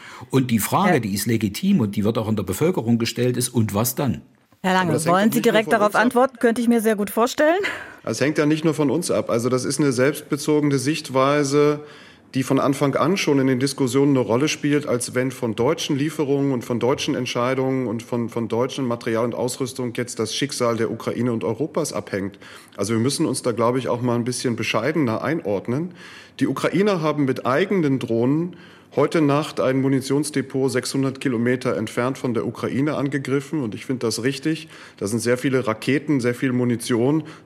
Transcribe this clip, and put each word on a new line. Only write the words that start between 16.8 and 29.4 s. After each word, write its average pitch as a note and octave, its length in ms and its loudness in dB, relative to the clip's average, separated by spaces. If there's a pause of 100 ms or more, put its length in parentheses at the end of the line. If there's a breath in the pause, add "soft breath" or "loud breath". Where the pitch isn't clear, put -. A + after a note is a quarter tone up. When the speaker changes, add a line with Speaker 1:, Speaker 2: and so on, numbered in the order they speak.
Speaker 3:
Entscheidungen B2+ 720 0
und A2+ 160 -4
von, A#2 280 -4
von A2+ 180 -4
deutschem B2 400 -2
Material A#2 380 -2
und A2+ 100 -4
Ausrüstung B2 600 -4
jetzt A#2+ 220 -6
das A2 180 -4
Schicksal B2 400 -2
der A2 140 0
Ukraine A#2 420 -4
und A2+ 120 -4
Europas C#3 500 -4
abhängt. F#2+ 460 -6 (360 loud breath)
Also G2+ 180 -2
wir A2+ 60 2
müssen C#3 280 0
uns B2 160 -4
da, B2+ 80 0
glaube A#2 260 2
ich, B2 120 -2
auch A#2 120 -2
mal B2 140 0
ein A#2+ 100 0
bisschen B2 300 -2
bescheidener A#2 640 0
einordnen. B2 720 -2 (460 loud breath)
Die - 80 0
Ukrainer F3 540 0
haben D3 240 0
mit C3 200 -2
eigenen D3+ 540 2
Drohnen C3 560 0 (400 loud breath)
heute D#3+ 260 2
Nacht D3 380 0